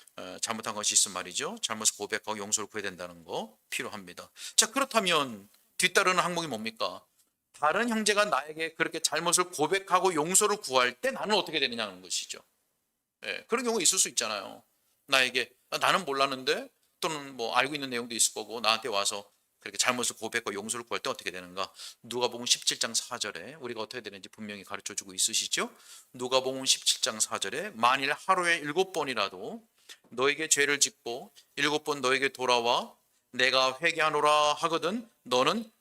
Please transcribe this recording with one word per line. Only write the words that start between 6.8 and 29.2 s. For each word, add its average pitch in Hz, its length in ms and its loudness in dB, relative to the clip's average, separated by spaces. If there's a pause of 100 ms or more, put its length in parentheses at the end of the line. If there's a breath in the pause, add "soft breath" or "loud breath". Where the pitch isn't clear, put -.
다른 180 300 2
형제가 208 360 2
나에게 156 480 -2
그렇게 160 260 -2
잘못을 170 520 0
고백하고 180 640 2
용서를 190 420 4
구할 123 360 2
때 - 180 -2
나는 190 240 -2
어떻게 160 240 0
되느냐는 113 420 -4
것이죠. - 380 -6 (840)
예, 95 220 -6
그런 247 160 -2
경우 226 180 0
있을 190 180 4
수 190 100 2
있잖아요. 110 540 -6 (440)
나에게, 127 440 2 (180)
"아, 156 80 -4
나는 170 280 2
몰랐는데," 139 640 -2 (300)
또는 143 360 -6
뭐 117 200 -4
알고 135 180 2
있는 139 160 -6
내용도 120 260 -4
있을 - 180 2
거고 110 260 -8
나한테 110 300 2
와서 101 400 -2 (300)
그렇게 101 180 -12
잘못을 120 400 0
고백하고 113 360 -4
용서를 110 320 -6
구할 95 160 -4
때 135 80 -4
어떻게 104 220 -6
되는가? 90 400 -10 (300 loud breath)
누가복음 120 440 -4
십칠 - 340 0
장 117 140 -4
사 - 240 -4
절에 107 380 -8
우리가 120 260 -8
어떻게 117 200 -10
되는지 101 280 -14
분명히 104 340 -14
가르쳐주고 98 500 -10
있으시죠? 110 600 -2 (400 loud breath)
누가복음 131 520 0
십칠 - 360 2
장 110 180 0
사 107 200 -2
절에 131 320 -6
"만일 135 420 2
하루에 175 440 2
일곱 165 360 0
번이라도 127 720 -2 (440 loud breath)